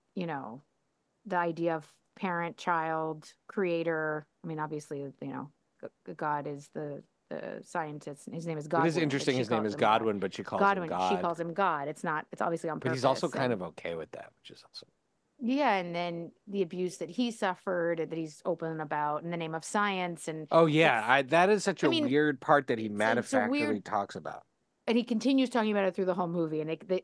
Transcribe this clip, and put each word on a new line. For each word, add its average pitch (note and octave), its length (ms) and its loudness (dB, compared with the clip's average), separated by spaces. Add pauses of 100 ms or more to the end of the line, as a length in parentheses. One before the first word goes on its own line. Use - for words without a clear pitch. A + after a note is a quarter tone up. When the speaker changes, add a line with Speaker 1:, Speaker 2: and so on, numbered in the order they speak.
(160)
Speaker 1:
you F3 120 -4
know, C3+ 360 -8 (640)
the F#3+ 120 -2
idea E3 380 0
of D3+ 160 -10 (240)
parent, E3+ 420 -4
child, D#3+ 760 -2 (160)
creator. E3 760 -2 (180)
I F3 40 -10
mean, D#3+ 120 -6
obviously, D3+ 400 -6
you C#3 140 -10 (140)
know, C3+ 240 -10 (300)
G-, - 340 -14
God D3 320 -4
is C#3+ 260 -10
the, D3 300 -8 (260)
the - 340 -8
scientist, D3+ 640 -8
and - 80 -10
his E3 100 -8
name D#3+ 120 -4
is D3 80 -8
Speaker 2:
It - 20 -10
is D3+ 40 -4
Speaker 1:
Godwin, E3 220 4
but E3+ 100 2
Speaker 2:
interesting C#3 320 2
Speaker 1:
she C3 40 2
Speaker 2:
his A2+ 100 0
name A#2 100 4
Speaker 1:
calls G#2+ 80 0
Speaker 2:
is G2+ 80 0
Speaker 1:
him - 40 -8
God. A2 200 6
Speaker 2:
Godwin, G#2+ 200 0
but F#2 140 -4
she G2 100 -8
calls - 160 -4
Speaker 1:
Godwin, G3 260 4
Speaker 2:
him D#3+ 40 -8
God. F3+ 260 0
Speaker 1:
she F3+ 60 0
calls E3+ 180 -2
him E3+ 140 -4
God. D#3+ 340 0
It's D#3 160 -10
not, D#3 280 -2
it's - 100 -6
obviously E3+ 280 -2
on D#3 100 -4
Speaker 2:
But C#3 120 -2
he's C3+ 140 -2
also C3+ 220 4
Speaker 1:
purpose, C3+ 120 -4
Speaker 2:
kind B2+ 140 2
Speaker 1:
and F#2+ 80 -4
Speaker 2:
of F2 80 -6
okay E2+ 260 -8
with D#2+ 160 -10
that, - 200 -16 (100)
which - 140 -20
is - 140 -20
awesome. - 200 -20 (500)
Speaker 1:
Yeah, B3+ 360 2
and F3 200 -2
then E3+ 360 -4 (160)
the G3 140 -2
abuse F3 360 -4
that E3 120 -8
he A#3+ 220 -2
suffered F3 680 0
and D#3 120 -4
that D#3+ 60 -4
he's D#3 280 -8
open D#3+ 340 -4
about D3+ 440 -2
in E3+ 80 -6
the F3 60 -4
name D#3+ 180 -6
of D#3+ 100 -8
science, F#3 640 -2
and D#3 240 -8
Speaker 2:
Oh, E3 140 8
yeah, D3+ 340 6
Speaker 1:
it's, A2 100 -2
Speaker 2:
I, C3+ 140 8
that E3+ 260 6
is G#3 140 4
such F#3 200 -2
Speaker 1:
I D#3+ 40 4
Speaker 2:
a - 20 6
Speaker 1:
mean, D4+ 160 2
Speaker 2:
weird C#3+ 340 2
part C#3+ 280 4
that A#2+ 100 2
he A2 80 -4
Speaker 1:
it's, G#2+ 80 -4
it's G#2 40 -6
a - 0 -
Speaker 2:
matter-of-factly A#3 640 2
Speaker 1:
weird G#3 260 -2
Speaker 2:
talks G3+ 300 -2
about. - 280 -12 (440)
Speaker 1:
And A#3 80 2
he A#3+ 80 2
continues B3+ 460 2
talking G#3+ 220 2
about G3+ 140 2
it F#3 100 0
through F#3+ 100 0
the F#3 80 2
whole F3+ 140 0
movie, D#3+ 340 -2
and D#3 80 -4
it, D#3+ 180 -6
the, F#3 160 0